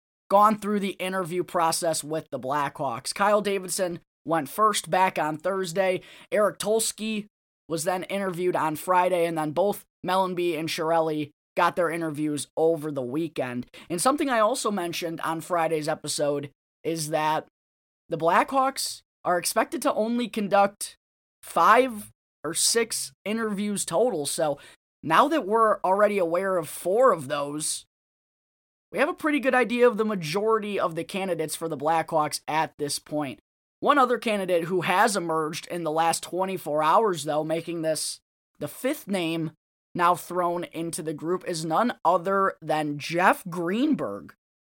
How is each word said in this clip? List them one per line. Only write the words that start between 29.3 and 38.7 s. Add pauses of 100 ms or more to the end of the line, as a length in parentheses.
good
idea
of
the
majority
of
the
candidates
for
the
Blackhawks
at
this
point. (400)
One
other
candidate
who
has
emerged
in
the
last
twenty-four
hours,
though,
making
this (380)
the
fifth